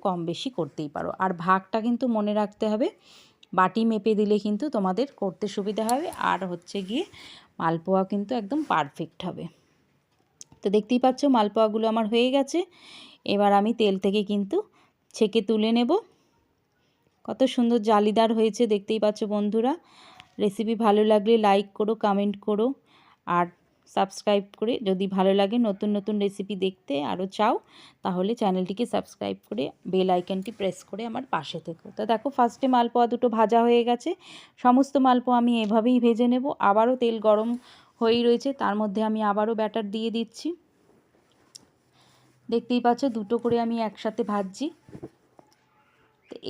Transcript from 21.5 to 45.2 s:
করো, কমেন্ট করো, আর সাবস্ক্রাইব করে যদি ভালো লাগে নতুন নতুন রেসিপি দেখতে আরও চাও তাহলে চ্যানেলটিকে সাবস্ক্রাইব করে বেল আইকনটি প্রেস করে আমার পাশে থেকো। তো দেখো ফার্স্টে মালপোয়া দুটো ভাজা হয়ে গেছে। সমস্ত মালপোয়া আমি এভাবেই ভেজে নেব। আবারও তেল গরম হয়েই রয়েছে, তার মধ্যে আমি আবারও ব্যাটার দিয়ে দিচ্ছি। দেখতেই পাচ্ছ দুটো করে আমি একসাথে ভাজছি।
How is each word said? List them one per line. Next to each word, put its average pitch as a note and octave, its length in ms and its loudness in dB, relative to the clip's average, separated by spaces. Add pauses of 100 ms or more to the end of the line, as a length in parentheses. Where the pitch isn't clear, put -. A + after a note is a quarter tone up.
করো, G#3+ 160 0 (120)
কমেন্ট G3+ 300 0 (120)
করো, G#3+ 200 0 (600)
আর F3 180 0 (460)
সাবস্ক্রাইব G3 540 -2 (120)
করে A3 160 -2 (140)
যদি F#3+ 180 0 (100)
ভালো F#3+ 240 4
লাগে G3+ 180 2 (100)
নতুন G3+ 300 -2
নতুন G3+ 260 -4
রেসিপি G3 320 -4 (100)
দেখতে - 280 -6 (180)
আরও F#3 140 -6 (120)
চাও A3+ 180 2 (460)
তাহলে F#3 380 -2
চ্যানেলটিকে F#3+ 540 -2
সাবস্ক্রাইব G3+ 440 -6 (100)
করে A3 160 -6 (280)
বেল F#3 240 2
আইকনটি F#3+ 440 -6
প্রেস F#3 180 -4 (120)
করে G3+ 160 -10
আমার A#3 280 -10
পাশে D#3+ 320 -8
থেকো। E3 200 -14 (120)
তো - 40 -6 (100)
দেখো A3 240 0
ফার্স্টে A#3+ 400 2
মালপোয়া A#3+ 320 4
দুটো A#3+ 200 0 (100)
ভাজা A3+ 240 4
হয়ে A#3+ 280 4
গেছে। A#3+ 200 -2 (540)
সমস্ত B3+ 300 4 (120)
মালপোয়া B3 360 4
আমি A#3+ 120 2 (120)
এভাবেই A3+ 400 2
ভেজে A#3 280 4
নেব। B3+ 120 0 (240)
আবারও A3 240 4 (100)
তেল A3+ 140 0 (100)
গরম G#3+ 220 4 (480)
হয়েই A#3 260 2
রয়েছে, A#3+ 260 2 (120)
তার G3+ 200 -2
মধ্যে G#3+ 280 -2
আমি G#3+ 100 -2 (120)
আবারও G#3+ 280 0
ব্যাটার A3 260 -2 (100)
দিয়ে A3+ 200 -4
দিচ্ছি। A#3 320 -6 (2000)
দেখতেই A#3 360 -2
পাচ্ছ A#3+ 160 0 (160)
দুটো A3 200 -4
করে A#3 280 -2
আমি A#3 100 -4 (120)
একসাথে G#3+ 360 -6
ভাজছি। G3+ 420 -4 (1600)